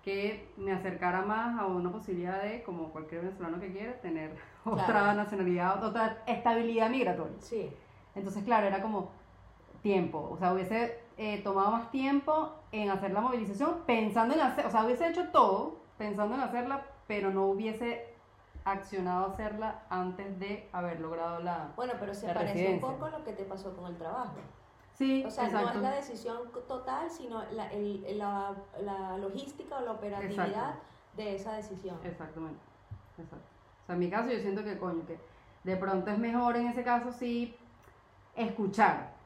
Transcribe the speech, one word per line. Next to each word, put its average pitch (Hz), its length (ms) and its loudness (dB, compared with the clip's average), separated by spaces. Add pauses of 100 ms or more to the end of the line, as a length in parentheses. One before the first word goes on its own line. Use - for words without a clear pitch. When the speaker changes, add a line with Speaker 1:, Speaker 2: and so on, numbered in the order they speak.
Speaker 1:
que 196 560 -2
me 196 140 0
acercara 185 500 0
más 226 360 0
a 202 60 0
una 180 260 0
posibilidad 190 520 -2
de, 226 200 -4
como 165 280 -6
cualquier 156 320 -8
venezolano 175 360 -4
que 185 140 -6
quiera, 220 300 -6
tener 160 340 -4 (140)
<laughs> - 140 -20
Speaker 2:
Claro. 202 180 0
Speaker 1:
otra 208 320 6
nacionalidad, 196 680 2
otra 220 440 2
estabilidad 226 640 4
migratoria. 196 500 2
Speaker 2:
Sí. 185 300 -4 (440)
Speaker 1:
Entonces, 196 300 -4
claro, 220 220 6
era 196 160 2
como 208 260 -2 (760)
tiempo, 175 480 2
o 160 60 -6
sea, 180 160 4
hubiese, 220 460 0 (180)
eh, 208 260 -4
tomado 196 280 4
más 233 200 0
tiempo 277 600 2 (200)
en 214 180 0
hacer 190 220 0
la 202 80 2
movilización, 247 680 0
pensando 226 480 4
en 320 60 6
hacer, 254 260 2
o 220 40 0
sea, 220 140 6
hubiese 247 240 4
hecho 349 220 0
todo 226 460 6 (220)
pensando 208 360 0
en 269 80 0
hacerla, 247 400 -2 (240)
pero 202 240 0
no 190 160 4
hubiese 220 680 0 (520)
accionado 190 600 0
hacerla 214 640 -4
antes 185 500 -4
de 202 320 -6
haber 175 280 -4
logrado 165 400 -4
la 165 360 -4
Speaker 2:
Bueno, 247 240 -4
pero 202 140 -6
se - 140 -8
Speaker 1:
la 202 60 0
Speaker 2:
parece - 200 0
Speaker 1:
residencia. 185 340 2
Speaker 2:
un 262 60 -2
poco 311 120 -6
a 311 120 -4
lo - 60 -10
que 214 80 -8
te 196 120 -6
pasó 190 320 -8
con 175 140 -10
el 170 80 -10
trabajo. 202 340 -4 (640)
Speaker 1:
Sí, 269 320 4
Speaker 2:
O - 40 -4
sea, - 160 0
Speaker 1:
exacto. 220 240 2
Speaker 2:
no 233 60 -2
es 202 60 0
la 262 140 4
decisión 240 400 -6 (160)
co-, 247 80 -6
total, 262 500 -4
sino 226 320 -8 (100)
la, 214 200 -6
el, 208 440 -4
la, 202 380 -2 (280)
la 190 360 -4
logística 269 600 -6
o - 40 -2
la 233 100 -4
operatividad 202 540 -2
Speaker 1:
Exacto. 226 320 -2 (380)
Speaker 2:
de 208 200 -4
esa 208 180 -6
decisión. 196 500 -8
Speaker 1:
Exactamente, 160 560 -8 (580)
exacto. 165 260 -14 (380)
O - 40 -20
sea, 180 100 -4
en - 20 2
mi 175 100 4
caso 233 220 2
yo 226 80 2
siento 196 260 0
que, 202 140 -4
coño, 170 280 -2
que 165 120 -10 (460)
de 185 120 0
pronto 190 340 2
es 208 80 2
mejor 240 380 4
en 240 120 2
ese 240 160 0
caso 240 280 2
sí 240 420 -2 (840)
escuchar 202 760 4 (140)